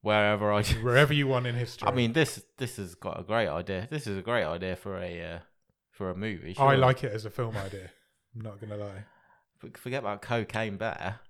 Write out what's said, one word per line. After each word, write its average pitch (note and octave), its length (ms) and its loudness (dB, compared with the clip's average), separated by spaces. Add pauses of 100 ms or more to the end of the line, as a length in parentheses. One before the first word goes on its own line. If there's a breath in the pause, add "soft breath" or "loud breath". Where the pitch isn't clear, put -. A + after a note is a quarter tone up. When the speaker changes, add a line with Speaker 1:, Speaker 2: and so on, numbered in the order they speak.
Speaker 1:
Wherever G#2 500 4
I G#2 100 4
Speaker 2:
Wherever B2 500 6
you C#3+ 140 2
want B2 220 0
in A#2+ 80 -2
history. - 320 -2
Speaker 1:
I - 20 4
mean, A#2+ 220 2
this, D3+ 300 2 (160)
this - 180 -6
has F2+ 180 -10
got - 240 -8
a F2 60 -10
great G#2+ 240 2
idea. F2+ 420 -4
This D3 160 -6
is G2+ 100 -4
a F#2+ 60 -6
great A2+ 220 0
idea F2+ 320 -2
for G2 220 -8
a, F2 220 -8 (140)
uh, E2 40 -10 (520)
for F#2+ 200 -6
a F2+ 60 -6
movie, F#2 340 -6
Speaker 2:
I - 20 -8
Speaker 1:
surely. C3+ 240 6
Speaker 2:
like B2+ 260 4
it A#2 100 -4
as G#2+ 120 -6
a G#2+ 60 -8
film A2+ 260 -6
idea. G2 340 -8 (440)
I'm A2+ 80 -12
not G#2 180 -12
gonna G#2 160 -10
lie. G2+ 280 -10 (600 soft breath)
Speaker 1:
F-, - 120 -16
forget B2+ 240 -8
about G#2 220 -6
Cocaine A2 540 -4
Bear. G#2+ 420 -6 (120)